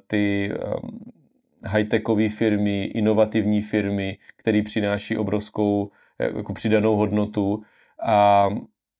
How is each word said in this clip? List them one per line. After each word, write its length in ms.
ty, 480
eh, 200
high-techové 600
firmy, 560
inovativní 800
firmy, 560
který 260
přináší 540
obrovskou, 720
eh, 180
jako 160
přidanou 440
hodnotu 640
a, 460